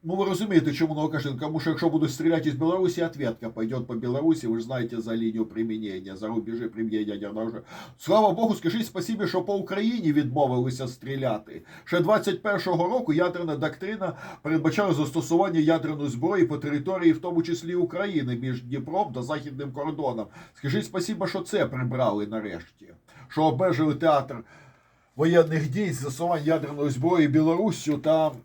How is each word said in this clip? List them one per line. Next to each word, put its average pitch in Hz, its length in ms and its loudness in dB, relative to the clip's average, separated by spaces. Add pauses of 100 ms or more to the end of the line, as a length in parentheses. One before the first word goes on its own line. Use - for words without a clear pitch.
Ну, 170 120 -4
ви 190 100 2
розумієте, 185 480 2
чому 156 220 0
на 151 80 -2
Лукашенка? 147 440 -2
Тому 156 140 -2
що 165 100 -2
якщо 160 200 2
будуть 156 220 2
стріляти 160 360 2
із 143 60 0
Білорусі, 175 480 2
ответка 131 460 -4
пойдет 113 380 -4
по 123 80 -6
Білорусі, 127 520 0
ви 113 120 0
ж 113 60 -4
знаєте, 120 360 -4
за 113 160 -4
лінію 110 300 -2
примінення, 107 720 -6
за 104 100 -8
рубежі 113 400 -4
примінення 107 460 -4
ядерного 104 280 -6
оружия. 110 220 -6 (360)
Слава 202 340 4
Богу, 214 220 2
скажіть 196 320 -2
спасибі, 202 400 -4
що 185 160 0
по 202 120 -2
Україні 202 580 0
відмовилися 131 760 2
стріляти. 123 760 -6 (220)
Ще 170 160 2
двадцять 190 420 2
першого 180 420 0
року 214 280 0
ядерна 170 440 0
доктрина 185 560 -4 (300)
передбачала 160 520 2
застосування 160 680 2
ядерної 151 480 2
зброї 165 360 2
по 143 140 -2
території, 151 540 2
в 160 80 0
тому 175 220 0
числі 165 320 -4
України, 165 640 -2
між 123 260 -4
Дніпром 135 500 -4
та 123 100 -6
західним 139 500 -6
кордоном. 143 540 -4 (280)
Скажіть 160 300 -2
спасибі, 185 420 -4
що 185 140 -4
це 175 260 0
прибрали 120 600 -2
нарешті, 104 640 -10 (400)
що 156 160 0
обмежили 151 500 4
театр 143 420 2 (800)
воєнних 156 540 4
дій, 180 220 0
застосування 147 520 -2
ядерної 147 460 0
зброї 151 380 4
Білоруссю 156 680 2
та 156 340 2 (120)